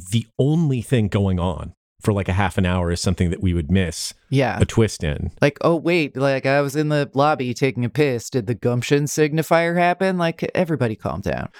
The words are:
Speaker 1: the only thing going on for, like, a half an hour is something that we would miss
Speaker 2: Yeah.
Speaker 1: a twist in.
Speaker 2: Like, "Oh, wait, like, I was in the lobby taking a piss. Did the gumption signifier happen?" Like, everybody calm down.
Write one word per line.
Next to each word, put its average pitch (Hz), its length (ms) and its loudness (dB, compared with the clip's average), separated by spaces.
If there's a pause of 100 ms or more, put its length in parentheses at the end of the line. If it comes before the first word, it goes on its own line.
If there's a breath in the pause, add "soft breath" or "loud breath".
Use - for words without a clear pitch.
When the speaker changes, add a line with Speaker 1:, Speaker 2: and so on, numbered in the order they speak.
(120)
Speaker 1:
the 113 140 0 (140)
only 139 420 2
thing 110 260 0
going 95 320 2
on 85 340 -4 (280)
for, 113 120 0
like, 98 140 -2
a 92 60 0
half 95 240 0
an 95 80 2
hour 90 260 0
is 87 80 -2
something 90 300 0
that 85 120 -4
we 92 120 2
would 82 180 -2
miss 90 420 0 (160)
Speaker 2:
Yeah. 123 300 0
Speaker 1:
a 90 60 2
twist - 380 0
in. 82 280 -4 (100)
Speaker 2:
Like, 143 200 2
"Oh, 170 140 2
wait, 151 420 0
like, 135 280 0
I 139 160 4
was 139 140 -4
in 151 140 0
the 147 240 0
lobby 131 400 2
taking 123 320 -2
a 117 40 -4
piss. 135 400 0
Did 110 180 -2
the 117 80 -2
gumption 123 500 0
signifier 160 720 0
happen?" 175 400 2
Like, 165 360 -2
everybody 131 420 0
calm - 260 -6
down. 64 280 -4 (100)